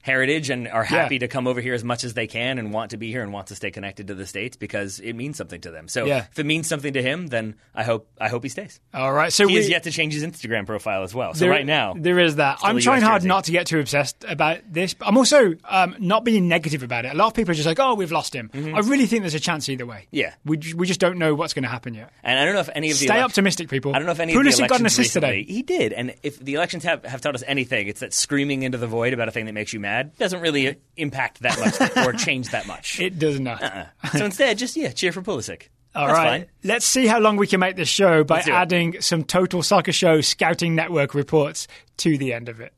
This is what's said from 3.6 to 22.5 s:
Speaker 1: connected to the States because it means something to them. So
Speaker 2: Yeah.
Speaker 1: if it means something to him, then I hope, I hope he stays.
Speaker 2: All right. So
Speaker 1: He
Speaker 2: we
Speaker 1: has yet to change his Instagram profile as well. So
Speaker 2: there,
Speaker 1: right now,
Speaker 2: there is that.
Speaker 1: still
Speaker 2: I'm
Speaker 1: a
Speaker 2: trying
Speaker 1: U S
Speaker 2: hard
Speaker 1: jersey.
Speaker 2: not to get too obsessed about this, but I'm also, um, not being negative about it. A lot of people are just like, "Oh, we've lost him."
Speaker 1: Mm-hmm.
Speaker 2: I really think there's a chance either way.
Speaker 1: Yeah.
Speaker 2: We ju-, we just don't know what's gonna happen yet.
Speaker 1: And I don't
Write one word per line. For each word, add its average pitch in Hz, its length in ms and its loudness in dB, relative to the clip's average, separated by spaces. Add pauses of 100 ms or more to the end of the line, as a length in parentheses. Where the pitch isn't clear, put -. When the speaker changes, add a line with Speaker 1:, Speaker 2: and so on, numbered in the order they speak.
Speaker 1:
connected 98 380 -12
to 101 80 -10
the 92 100 -10
States 101 320 -10
because 101 420 -8
it 110 140 -10
means 131 240 -8
something 87 240 -12
to 87 80 -14
them. 80 180 -18
So 123 180 -4
Speaker 2:
Yeah. 139 260 0
Speaker 1:
if - 80 -10
it 147 80 -2
means 156 180 0
something 143 280 -6
to 131 100 -2
him, 156 240 -4
then 110 260 -6 (220)
I 110 80 -4
hope, 113 240 -2 (120)
I 110 80 -2
hope 120 140 -4
he 135 80 -8
stays. - 300 -12 (160)
Speaker 2:
All 135 180 0
right. 156 180 2
So 202 160 4
Speaker 1:
He 185 60 4
Speaker 2:
we 214 60 6
Speaker 1:
has - 100 2
yet 165 140 2
to 170 80 -6
change 156 240 -2
his 147 80 -4
Instagram 117 420 -4
profile 101 380 -4
as 92 100 -10
well. 117 220 -4
So 156 60 0
Speaker 2:
there, 180 100 6
Speaker 1:
right 143 160 2
now, 127 280 0
Speaker 2:
there 175 220 2
is 165 200 4
that. 143 200 2
Speaker 1:
still 202 140 2
Speaker 2:
I'm 240 60 2
Speaker 1:
a 240 40 2
Speaker 2:
trying 254 200 4
Speaker 1:
U - 20 4
S 220 60 6
Speaker 2:
hard 214 120 4
Speaker 1:
jersey. 180 60 0
Speaker 2:
not 190 160 4
to 160 80 -4
get 175 160 2
too 160 120 2
obsessed 143 480 -2
about 156 340 0 (120)
this, 175 220 -2
but - 120 -6
I'm 208 120 6
also, 254 340 6 (160)
um, 190 300 2
not 220 260 2
being 214 220 4
negative 156 340 0
about 120 240 -4
it. 131 60 -8
A 143 40 -8
lot 196 120 4
of 220 80 0
people 208 160 0
are - 20 2
just 151 140 0
like, - 120 0
"Oh, 262 140 4
we've 185 180 -2
lost 156 240 -2
him." 113 160 -8
Speaker 1:
Mm-hmm. 151 240 -8
Speaker 2:
I 214 40 2
really 254 260 4
think 220 160 2
there's 160 140 -2
a 156 40 -2
chance 156 300 -2
either 131 160 -6
way. 110 240 -16
Speaker 1:
Yeah. 101 240 -2 (120)
Speaker 2:
We 151 120 0
ju-, 160 200 -10
we 180 100 0
just 180 120 -2
don't 180 200 2
know 156 160 2
what's 156 180 -2
gonna 131 140 -4
happen 117 260 -8
yet. 113 160 -16 (140)
Speaker 1:
And 127 160 2
I 143 60 4
don't 190 100 2